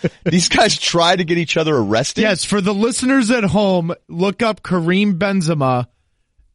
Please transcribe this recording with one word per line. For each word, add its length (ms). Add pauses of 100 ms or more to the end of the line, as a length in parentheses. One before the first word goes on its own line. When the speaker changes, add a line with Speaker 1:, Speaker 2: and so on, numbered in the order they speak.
(100)
Speaker 1:
<laughs> 140
these 240
guys 300
try 380
to 80
get 120
each 200
other 200
arrested? 460
Speaker 2:
Yes. 220
For 160
the 120
listeners 600
at 100
home, 500 (160)
look 320
up 220
Karim 560
Benzema 720 (680)